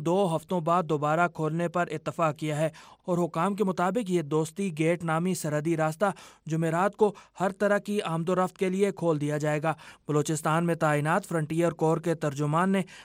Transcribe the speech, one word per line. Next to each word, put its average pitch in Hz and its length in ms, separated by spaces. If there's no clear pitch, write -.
دو 175 300
ہفتوں 175 260
بعد 170 220
دوبارہ 156 440
کھولنے 165 400
پر 175 240
اتفاق 156 460
کیا 151 200
ہے 156 120
اور 180 120
حکام 175 380
کے 208 80
مطابق 185 480
یہ 175 100
دوستی 156 560
گیٹ 165 260
نامی 165 300
سرحدی 156 440
راستہ 156 280
جمعرات 165 500
کو 208 180
ہر 185 100
طرح 202 280
کی 208 240
آمد 165 280
و 180 60
رفت 185 220
کے 190 120
لیے 196 220
کھول 165 300
دیا 147 160
جائے 151 260
گا۔ 160 100
بلوچستان 156 580
میں 170 100
تعینات 160 500
فرنٹیئر 160 460
کور 165 260
کے 160 180
ترجمان 151 540
نے 196 120